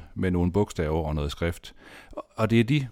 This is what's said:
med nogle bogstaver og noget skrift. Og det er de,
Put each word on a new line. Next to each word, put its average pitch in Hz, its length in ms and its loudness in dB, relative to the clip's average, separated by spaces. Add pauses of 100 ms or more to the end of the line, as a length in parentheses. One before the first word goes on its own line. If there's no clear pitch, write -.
(140)
med 95 180 0
nogle 87 200 2
bogstaver 82 560 0
og 76 80 -2
noget 73 160 -2
skrift. - 420 -6 (640)
Og 110 140 0
det 117 100 6
er 117 40 6
de, 135 280 0